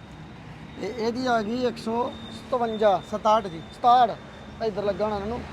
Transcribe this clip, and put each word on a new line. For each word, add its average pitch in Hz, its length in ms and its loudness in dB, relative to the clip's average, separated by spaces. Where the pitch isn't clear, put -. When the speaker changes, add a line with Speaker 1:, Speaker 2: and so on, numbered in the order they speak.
Speaker 1:
ਤੇ 202 160 -6
ਇਹਦੀ 233 300 -2
ਆ 233 140 4
ਗਈ 240 240 0
ਇੱਕ 233 120 -2
ਸੌ 240 340 -2
ਸਤਵੰਜਾ। 220 680 2
Speaker 2:
ਸਤਾਹਠ 214 360 4
ਜੀ। 165 140 -10
Speaker 1:
ਸਤਾਹਠ, 240 380 6
ਇੱਧਰ 202 180 -2
ਲੱਗਾ 202 220 0
ਹੋਣਾ 214 100 -2
ਇਹਨਾਂ 202 120 -4
ਨੂੰ। 240 140 -6